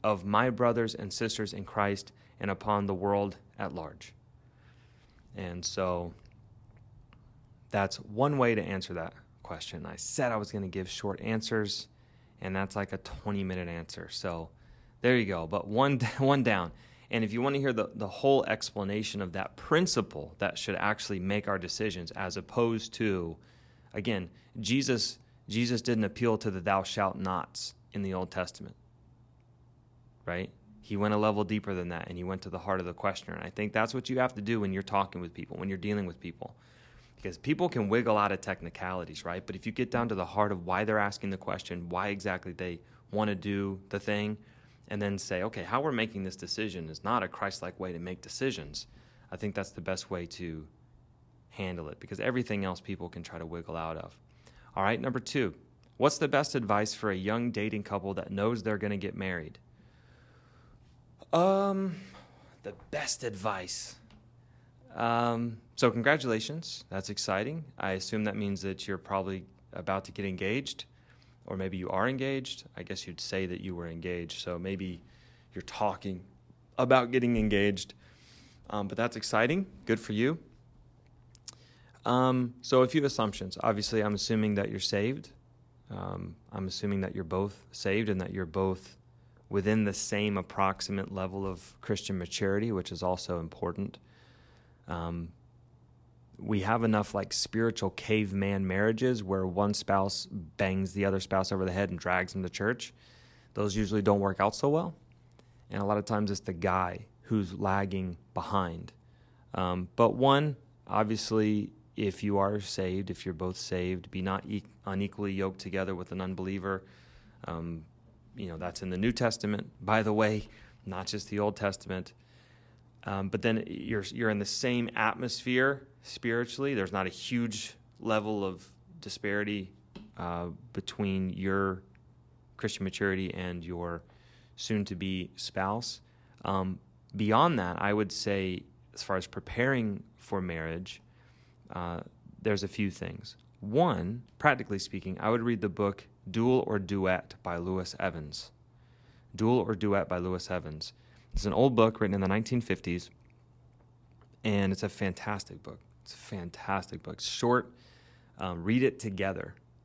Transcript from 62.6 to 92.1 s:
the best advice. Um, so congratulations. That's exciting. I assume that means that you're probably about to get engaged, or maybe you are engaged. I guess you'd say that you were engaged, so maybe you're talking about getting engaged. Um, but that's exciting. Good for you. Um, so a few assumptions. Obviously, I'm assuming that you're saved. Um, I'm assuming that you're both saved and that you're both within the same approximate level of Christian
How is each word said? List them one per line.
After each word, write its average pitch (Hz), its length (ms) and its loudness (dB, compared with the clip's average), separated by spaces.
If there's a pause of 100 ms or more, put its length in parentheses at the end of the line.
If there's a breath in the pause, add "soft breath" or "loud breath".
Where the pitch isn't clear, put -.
the 101 120 -10 (180)
best - 320 -4
advice. 98 720 -4 (960 soft breath)
Um, 117 640 2 (160)
so 123 160 6
congratulations. 127 1000 0
That's 95 220 -4
exciting. 113 540 -2 (120)
I 95 160 -2
assume 107 320 -2
that 104 120 0
means 98 260 -2
that 95 240 -6
you're 98 100 -2
probably 95 480 -2 (280)
about 95 320 -2
to - 80 -14
get 101 120 -4
engaged, 98 600 -2 (600 soft breath)
or - 120 -4
maybe 95 200 -2
you 92 140 -4
are 98 180 2
engaged. 135 560 -2 (120)
I 90 60 -12
guess - 240 -8
you'd 87 140 -10
say 95 240 -2
that 90 160 -4
you 92 140 -6
were 85 140 -6
engaged, 85 520 -6
so 87 180 -4
maybe 90 440 -4 (500 soft breath)
you're 92 100 -8
talking 95 600 -2 (560)
about 127 320 6
getting 120 260 4
engaged. 101 560 4 (800 loud breath)
Um, 104 180 -2
but - 80 -6
that's 117 200 0
exciting. 127 500 2 (180)
Good 113 160 4
for - 120 -6
you. 127 260 2 (1700 loud breath)
Um, 127 560 4
so 127 200 6
a 127 60 6
few 147 160 2
assumptions. 104 580 0
Obviously, 107 400 2
I'm 104 120 2
assuming 107 400 2
that 101 160 0
you're 101 100 -4
saved. 110 500 -2 (600)
Um, 92 460 -8 (160)
I'm 98 160 -4
assuming 101 340 -2
that 92 120 -4
you're 95 100 -4
both 95 460 -2
saved 104 380 0
and 95 140 2
that 92 100 -6
you're 95 140 -2
both 95 500 0 (520 soft breath)
within 104 360 4
the 101 80 2
same 104 460 0
approximate 98 720 0
level 95 340 -4
of 92 340 -8
Christian 98 380 -2